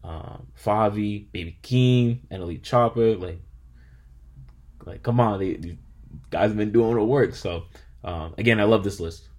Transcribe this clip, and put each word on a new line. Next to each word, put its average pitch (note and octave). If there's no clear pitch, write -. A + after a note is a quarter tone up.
um, D#2+
Favi, G#2
Baby E2+
Keem, B2
N F#2+
L F2
E E2
Choppa. A2+
Like, F2+
like, -
come A#2+
on, G#2+
they, F#2+
these F2
guys F#2+
have G#2+
been G#2
doing A2+
the G#2+
work. A#2+
So, E2+
um, E2
again, A2
I G#2
love G#2
this G2
list. E2+